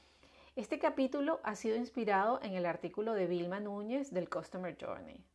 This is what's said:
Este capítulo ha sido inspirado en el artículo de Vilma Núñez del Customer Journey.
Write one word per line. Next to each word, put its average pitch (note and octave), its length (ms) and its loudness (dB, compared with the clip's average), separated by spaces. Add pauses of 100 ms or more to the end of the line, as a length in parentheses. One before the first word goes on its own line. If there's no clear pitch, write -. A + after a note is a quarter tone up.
(560)
Este C#4 240 -4
capítulo C#4+ 640 2
ha G#3 120 -4
sido A3 200 0
inspirado A3+ 680 2
en G3+ 120 -4
el F3+ 120 0
artículo F3 480 0
de F#3+ 140 4
Vilma F3 320 0
Núñez G#3 520 -4
del F3 180 0
Customer F3+ 500 -6
Journey. - 440 -8 (120)